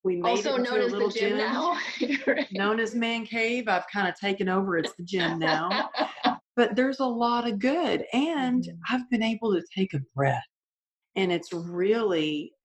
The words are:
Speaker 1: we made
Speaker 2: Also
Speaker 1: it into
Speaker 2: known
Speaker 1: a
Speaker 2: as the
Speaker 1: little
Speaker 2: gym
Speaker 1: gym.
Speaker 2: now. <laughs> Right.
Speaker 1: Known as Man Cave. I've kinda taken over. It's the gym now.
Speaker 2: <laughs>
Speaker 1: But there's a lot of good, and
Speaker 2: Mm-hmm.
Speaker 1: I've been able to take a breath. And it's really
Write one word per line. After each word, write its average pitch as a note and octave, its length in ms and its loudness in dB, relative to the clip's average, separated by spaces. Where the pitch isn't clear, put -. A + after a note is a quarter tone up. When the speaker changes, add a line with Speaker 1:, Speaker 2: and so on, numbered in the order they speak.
Speaker 1:
we F#3 120 0
made F3 140 0
Speaker 2:
Also G#3 260 0
Speaker 1:
it B3 40 0
into B3 120 -2
Speaker 2:
known A3 100 2
Speaker 1:
a G3 40 2
Speaker 2:
as - 60 0
the G3+ 60 -4
Speaker 1:
little G#3 140 2
Speaker 2:
gym G#3 180 0
Speaker 1:
gym. G#3+ 80 0
Speaker 2:
now. D#4+ 400 0
<laughs> C4+ 280 -2
Right. C#4 240 0
Speaker 1:
Known G3+ 280 0
as A3 160 -2
Man A#3 300 -2
Cave. A3+ 420 -2
I've F#3 220 0
kinda F#3+ 300 0
taken G3 300 0
over. F#3+ 280 2
It's D#3+ 180 -2
the F3 80 -12
gym E3+ 360 -2
now. D#3+ 560 0
Speaker 2:
<laughs> - 40 -2
Speaker 1:
But A#3 180 4
there's C4 240 2
a C4+ 60 2
lot A#3 420 0
of G#3+ 120 -2
good, C4+ 520 2
and C4 520 2
Speaker 2:
Mm-hmm. - 300 -6
Speaker 1:
I've B3+ 160 -2
been A3 140 2
able A3+ 300 2
to F3+ 100 2
take F#3+ 180 0
a C#3+ 80 -2
breath. C3 300 2
And F#3+ 160 2
it's E3+ 220 -2
really F3 1000 0